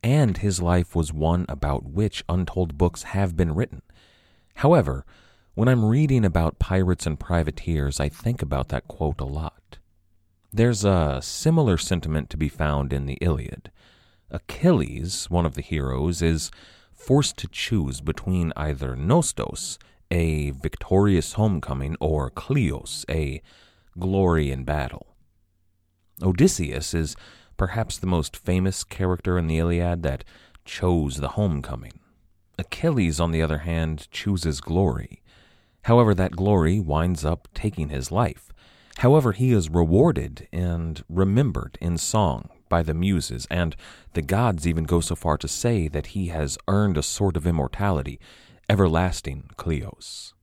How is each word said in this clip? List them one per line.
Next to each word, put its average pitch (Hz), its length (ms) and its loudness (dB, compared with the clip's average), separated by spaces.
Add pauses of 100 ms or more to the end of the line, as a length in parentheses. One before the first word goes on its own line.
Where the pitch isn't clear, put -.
and 127 340 4
his 95 240 -2
life 87 340 2
was 78 200 0
one 82 340 2
about 69 360 -4
which 90 440 -2
untold 87 480 -2
books 87 280 0
have 95 300 -2
been 80 200 0
written. 85 260 -4 (760)
However, 78 500 2 (480)
when 113 140 2
I'm 120 180 4
reading 131 360 4
about 82 360 2
pirates 92 480 0
and 80 120 -2
privateers, 76 800 -2
I 73 120 0
think - 320 -4
about 69 260 -4
that - 180 -4
quote 73 360 -4
a - 20 -4
lot. 73 540 -10 (760)
There's 110 320 2
a 80 380 2
similar 151 560 2
sentiment 78 500 -2
to - 80 -10
be 76 140 0
found 71 420 -2
in 69 140 -2
the 67 160 -6
Iliad. - 480 -2 (600)
Achilles, - 1000 0
one 87 160 2
of 69 80 -2
the 71 80 -8
heroes, 73 580 -2
is 82 300 0 (420)
forced - 460 0
to - 100 -10
choose 69 540 -2
between 82 520 -2
either 69 400 -4
Nostos, 90 840 -2 (320)
a 78 400 0
victorious 92 840 0
homecoming, 78 680 -2
or 76 300 0
Kleos, - 800 -4
a 73 320 -4 (580)
glory 90 520 2
in 67 140 -6
battle. 71 520 -6 (1040)
Odysseus 92 720 2
is 80 240 -2 (400)
perhaps 107 400 -4
the - 100 -6
most 87 300 0
famous 92 480 -2
character 92 540 -2
in 85 80 0
the 80 100 0
Iliad 85 460 0
that 67 200 -4 (440)
chose 80 500 0
the 71 120 -4
homecoming. 76 720 -4 (580)
Achilles, 101 600 0
on 85 120 2
the 80 100 2
other 78 200 0
hand, 80 500 -4
chooses 82 500 -2
glory. 85 640 -2 (600)
However, 113 320 6
that 92 180 0
glory 95 480 4
winds 78 440 0
up 76 300 -2
taking 82 360 -4
his 65 200 -6
life. 101 420 -2 (440)
However, 131 340 6
he 123 220 2
is 85 180 4
rewarded 85 840 2
and 85 560 -4
remembered 95 720 0
in 85 160 -2
song 80 520 0 (200)
by 85 140 2
the 78 100 -2
Muses, 82 600 -2
and 82 240 0 (380)
the 87 60 0
gods 92 460 0
even 80 160 0
go 85 160 2
so 82 160 0
far 76 240 0
to - 80 -8
say 104 400 0
that 76 220 -4
he 95 180 -4
has 78 400 -4
earned 98 320 2
a 73 60 -2
sort 95 320 -2
of 80 100 -2
immortality, 80 720 0 (500)
everlasting 87 880 2
Kleos. - 760 -6 (100)